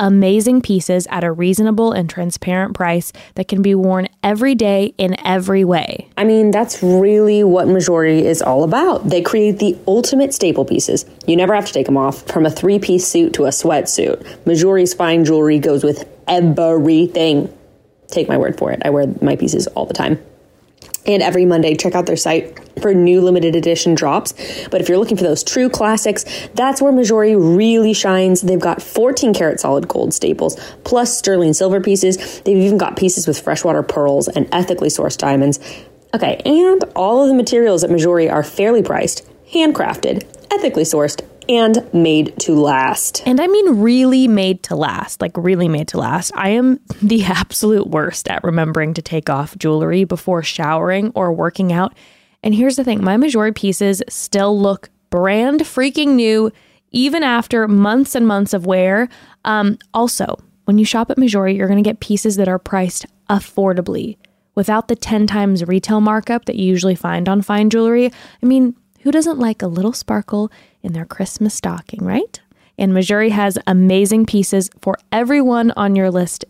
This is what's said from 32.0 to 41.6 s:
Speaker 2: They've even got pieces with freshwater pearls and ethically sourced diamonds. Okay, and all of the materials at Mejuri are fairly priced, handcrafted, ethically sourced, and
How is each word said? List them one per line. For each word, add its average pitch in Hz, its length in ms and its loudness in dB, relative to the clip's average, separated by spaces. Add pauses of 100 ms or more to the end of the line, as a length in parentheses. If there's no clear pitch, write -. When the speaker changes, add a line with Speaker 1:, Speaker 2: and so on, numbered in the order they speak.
Speaker 2:
They've 196 160 2
even 196 180 2
got - 220 -4
pieces - 280 -2
with 151 140 -2
freshwater 156 420 -2
pearls 143 460 -2
and - 240 -4
ethically 175 380 -2
sourced 151 260 -4
diamonds. 139 420 0 (560)
Okay, - 300 -4
and 359 400 4 (100)
all 220 280 2
of 277 60 4
the 269 60 4
materials 233 500 2
at 165 60 -2
Mejuri 170 400 2
are 151 120 0
fairly 208 400 0
priced, - 440 -4 (280)
handcrafted, - 720 0 (260)
ethically 330 340 0
sourced, 151 360 -2 (300)
and 226 280 4 (160)